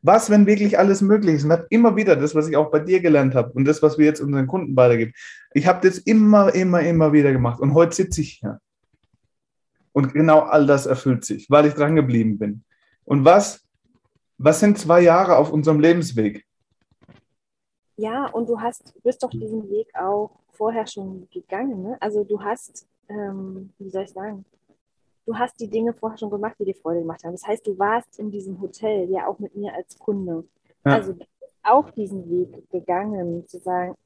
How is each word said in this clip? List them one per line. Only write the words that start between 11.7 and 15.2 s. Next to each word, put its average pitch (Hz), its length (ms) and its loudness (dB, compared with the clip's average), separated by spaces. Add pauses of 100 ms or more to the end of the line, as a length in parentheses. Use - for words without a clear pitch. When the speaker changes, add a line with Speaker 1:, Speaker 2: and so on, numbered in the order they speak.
Speaker 1:
dran 151 200 0
geblieben 117 420 0
bin. 107 260 -8 (420)
Und 143 180 0
was, 190 400 4 (760)
was 156 220 2
sind 208 180 4
zwei 170 220 4
Jahre 175 380 4